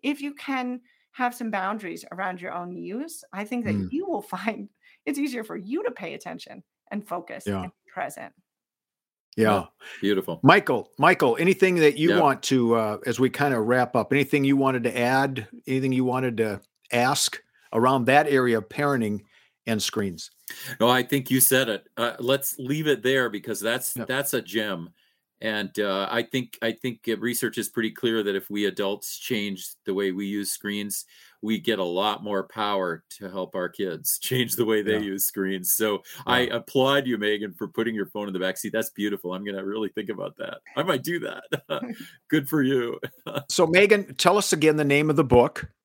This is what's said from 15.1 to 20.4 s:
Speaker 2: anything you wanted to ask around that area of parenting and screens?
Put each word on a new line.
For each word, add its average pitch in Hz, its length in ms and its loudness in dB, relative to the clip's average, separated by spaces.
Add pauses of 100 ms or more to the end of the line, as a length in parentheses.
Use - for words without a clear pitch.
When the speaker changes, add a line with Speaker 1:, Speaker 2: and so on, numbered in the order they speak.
Speaker 2:
anything 131 260 0
you 127 100 2
wanted 127 340 0
to 107 220 0 (320)
ask 123 500 0 (300)
around 123 340 4
that 147 220 6
area 127 300 4
of 107 100 -4
parenting 117 540 -2 (440)
and 110 160 0
screens? 98 500 -4 (500)